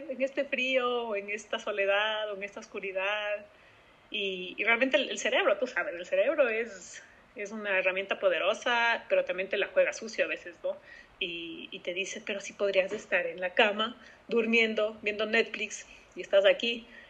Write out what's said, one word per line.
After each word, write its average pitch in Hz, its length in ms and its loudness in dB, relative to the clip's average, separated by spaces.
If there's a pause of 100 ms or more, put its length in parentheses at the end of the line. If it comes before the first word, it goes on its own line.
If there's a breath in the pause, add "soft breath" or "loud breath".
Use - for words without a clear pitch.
(120)
en 247 100 -8
este 269 220 0
frío, 247 680 0
o 208 60 -2
en 202 140 -6
esta 220 300 -6
soledad, 214 720 0
o 202 40 -8
en 196 80 -10
esta 202 160 -12
oscuridad?". 208 840 -4 (680 soft breath)
Y, 190 460 -6
y - 80 -4
realmente 247 320 4
el, 269 120 -2
el 220 100 -6
cerebro, 254 380 2
tú 254 100 -2
sabes, 170 280 -2
el 175 100 -8
cerebro 254 440 4
es, 226 520 -6 (340 loud breath)
es 208 160 -8
una 208 280 -2
herramienta 190 400 0
poderosa, 220 880 2
pero 185 160 4
también 185 240 -4
te 208 100 -4
la 185 100 0
juega 175 260 4
sucio 220 320 -2
a - 20 2
veces, 170 360 -8
¿no? 190 120 -4 (440 loud breath)
Y, 170 520 -8
y 196 80 -12
te 180 140 -8
dice, 190 320 -6
"Pero 196 160 -6
si - 100 -12
podrías 190 400 2
estar 196 360 -2
en 170 120 -8
la 180 140 -4
cama, 214 420 2 (320 loud breath)
durmiendo, 220 760 2
viendo 208 220 -2
Netflix, 214 600 -2 (320 loud breath)
y 180 40 -6
estás 196 240 6
aquí". 233 400 2 (240 loud breath)